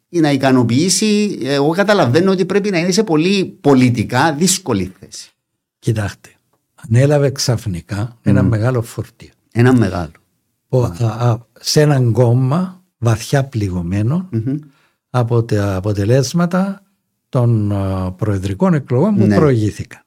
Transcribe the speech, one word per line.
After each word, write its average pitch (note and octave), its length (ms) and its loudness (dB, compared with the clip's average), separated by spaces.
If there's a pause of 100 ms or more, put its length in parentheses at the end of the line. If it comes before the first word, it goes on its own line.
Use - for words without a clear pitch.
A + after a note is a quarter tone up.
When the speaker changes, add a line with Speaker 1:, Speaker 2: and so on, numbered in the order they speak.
Speaker 1:
ή F3 100 -2
να D3+ 120 2
ικανοποιήσει. C#3+ 1120 0
Εγώ C#3 260 0
καταλαβαίνω F#3 600 2
ότι F#3+ 140 0
πρέπει G3 240 -2
να F3+ 100 -2
είσαι F#3 240 0
πολύ F3 420 0 (160)
πολιτικά B2+ 720 2
δύσκολη B2+ 680 -2
θέση. - 320 -20 (480)
Speaker 2:
Κοιτάξτε, G#2+ 500 -6 (460)
ανέλαβε C#3 560 2
ξαφνικά G#2 920 -6
ένα G2+ 220 2
Speaker 1:
Μμμ. F#2+ 60 2
Speaker 2:
μεγάλο A#2 320 0
φορτίο. - 480 -14 (220)
Speaker 1:
Ένα B2 240 4
μεγάλο. F2+ 360 -2 (580)
Speaker 2:
Ο, C3 120 0
Speaker 1:
Μμμ. A#2+ 240 -4
Speaker 2:
α, A#2 260 0
α, A2 80 -2 (200)
σε - 220 0
έναν C#3 300 2
κόμμα B2+ 720 0 (140)
βαθιά A#2 480 -2
πληγωμένο G#2 840 -4
Speaker 1:
Μμμ. A#2 240 -4 (540)
Speaker 2:
από A#2+ 340 0
τα G#2 320 -2
αποτελέσματα C3+ 1080 -2 (480)
των, A#2 420 0
α, F#2+ 400 -4
προεδρικών G2 600 -2
εκλογών D3+ 420 0
που F#3+ 100 2
Speaker 1:
Ναι. G#3 100 2
Speaker 2:
προηγήθηκαν. B2+ 720 0